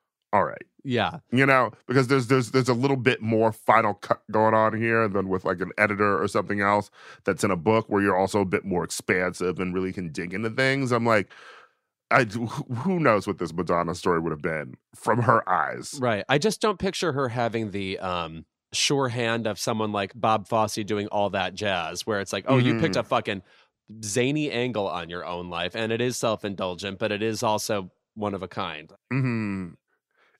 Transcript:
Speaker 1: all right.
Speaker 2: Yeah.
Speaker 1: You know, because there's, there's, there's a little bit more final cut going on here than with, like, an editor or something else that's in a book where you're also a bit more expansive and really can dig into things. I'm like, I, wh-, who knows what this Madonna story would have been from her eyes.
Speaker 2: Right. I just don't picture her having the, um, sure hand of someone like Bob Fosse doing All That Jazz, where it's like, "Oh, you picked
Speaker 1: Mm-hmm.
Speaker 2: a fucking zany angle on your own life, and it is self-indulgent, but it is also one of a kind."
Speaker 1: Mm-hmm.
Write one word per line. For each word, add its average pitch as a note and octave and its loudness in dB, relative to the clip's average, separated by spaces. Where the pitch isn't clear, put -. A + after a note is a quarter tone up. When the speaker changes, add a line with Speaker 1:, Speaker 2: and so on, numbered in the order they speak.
Speaker 1:
all G2 4
right. - -8
Speaker 2:
Yeah. G2+ 0
Speaker 1:
You C3 4
know, C3 4
because B2+ 2
there's, C3 2
there's, B2+ 2
there's B2+ 2
a B2+ 6
little C3+ 2
bit B2+ 2
more A2 4
final A2 4
cut - -2
going A2 4
on A2 4
here A2+ 2
than F#2+ 0
with, F#2 -2
like, F#2 -2
an F#2 -4
editor G2+ 2
or G2 0
something G2+ -2
else G2+ 2
that's G2 0
in G2+ 4
a F#2 0
book A2 2
where G2+ 2
you're G2 4
also G2 2
a G2+ 4
bit F#2+ -2
more F2+ -2
expansive F2+ -2
and F#2 -2
really F#2 -2
can F2+ -8
dig F2+ -8
into A2 -4
things. C3 0
I'm A#2 2
like, G#2+ 4
I, C3 6
wh-, A#2 -6
who F3+ 0
knows A2+ 4
what F#2 -2
this D#2+ -6
Madonna E2+ 0
story F2 2
would E2 -2
have D2+ -8
been D#2 -6
from A#2 0
her A2+ 4
eyes. D2 -2
Speaker 2:
Right. A2+ -2
I C3+ 4
just G3+ -2
don't G#3 0
picture F#3 -2
her C3+ -2
having A2+ -2
the, F#2+ -6
um, E2+ -6
sure C#3 0
hand A#2 -2
of G#2 -4
someone A2 -2
like G2+ -2
Bob A2 0
Fosse A2 2
doing G#2 -2
All G2+ 0
That F#2 -2
Jazz, F#2 -4
where G#2 -2
it's G2 -8
like, G2+ -4
"Oh, C3 4
you B2 4
picked E3 0
Speaker 1:
Mm-hmm. B2+ 0
Speaker 2:
a A2 0
fucking A2 -2
zany C3 0
angle A2+ -2
on E2+ -6
your F2 -8
own F2 -8
life, F2+ -6
and A2+ -2
it A#2 -2
is B2 -2
self-indulgent, G2 -4
but G#2+ -2
it G#2 -4
is A2 -2
also G#2+ -2
one G#2 -4
of F#2 -6
a F#2 -8
kind." E2 -8
Speaker 1:
Mm-hmm. A2 -2